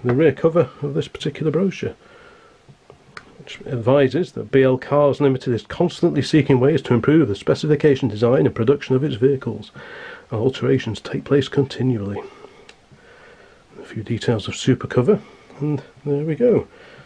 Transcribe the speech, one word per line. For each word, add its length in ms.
the 100
rear 180
cover 380
of 100
this 140
particular 440
brochure, 440
which 260
advises 680
that 180
B 100
L 160
Cars 420
Limited 360
is 80
constantly 580
seeking 380
ways 240
to 100
improve 340
the 80
specification, 720
design 380
and 80
production 420
of 80
its 120
vehicles, 560
and 100
alterations 600
take 220
place 240
continually. 760
A 40
few 180
details 440
of 80
super 300
cover, 340
and 220
there 180
we 120
go. 320